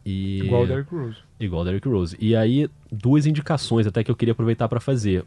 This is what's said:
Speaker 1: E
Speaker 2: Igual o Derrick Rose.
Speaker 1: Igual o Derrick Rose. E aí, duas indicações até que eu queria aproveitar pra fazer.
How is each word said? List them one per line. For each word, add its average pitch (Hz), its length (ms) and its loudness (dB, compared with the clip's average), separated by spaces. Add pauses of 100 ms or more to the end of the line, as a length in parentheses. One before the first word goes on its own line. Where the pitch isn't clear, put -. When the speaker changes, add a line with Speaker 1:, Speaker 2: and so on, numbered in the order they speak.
Speaker 1:
E 98 360 -4
Speaker 2:
Igual 120 240 2
o - 40 2
Derrick 139 280 -4
Rose. 120 220 -8 (220)
Speaker 1:
Igual 87 220 -4
o 87 40 -2
Derrick 98 220 -2
Rose. 90 320 0
E 110 160 2
aí, 123 320 2 (240)
duas 139 360 2
indicações 143 580 0
até 107 180 0
que - 60 -4
eu 117 60 2
queria 113 160 0
aproveitar 113 360 0
pra 120 120 -2
fazer. 104 480 0